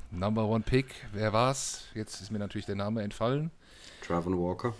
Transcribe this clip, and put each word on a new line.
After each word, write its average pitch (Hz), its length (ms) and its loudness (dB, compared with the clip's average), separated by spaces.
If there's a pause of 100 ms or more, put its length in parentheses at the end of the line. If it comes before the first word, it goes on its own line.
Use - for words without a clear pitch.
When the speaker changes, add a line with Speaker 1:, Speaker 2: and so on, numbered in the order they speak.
(100)
Speaker 1:
Number 107 360 2
One 110 180 4
Pick, 135 300 2 (180)
wer 101 200 2
war's? 127 600 2
Jetzt - 260 -6
ist 98 100 -12
mir 107 80 -2
natürlich 101 280 -4
der 101 100 -2
Name 104 260 0
entfallen. 127 480 0 (560)
Speaker 2:
Travon 87 320 2
Walker. 90 420 0